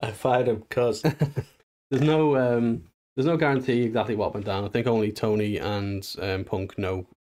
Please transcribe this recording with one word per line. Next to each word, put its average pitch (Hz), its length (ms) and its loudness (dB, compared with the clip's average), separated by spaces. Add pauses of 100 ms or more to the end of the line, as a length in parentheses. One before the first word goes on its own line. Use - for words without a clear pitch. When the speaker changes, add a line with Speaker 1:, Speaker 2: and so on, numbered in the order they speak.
Speaker 1:
I 113 100 -4
fired 123 360 2
him 110 220 0
'cause 120 320 0
Speaker 2:
<laughs> - 920 -4
there's 131 120 2
no, 156 320 4
um, 120 480 2 (320)
there's 131 100 0
no 165 120 2
guarantee 131 460 2
exactly 113 320 0
what 104 180 -2
went 101 120 -6
down. 98 180 -2
I 101 60 -4
think 117 180 0
only 110 240 2
Tony 107 460 0
and, 101 500 -4 (120)
um, 95 240 -4
Punk 95 340 -6
know 95 300 -4 (220)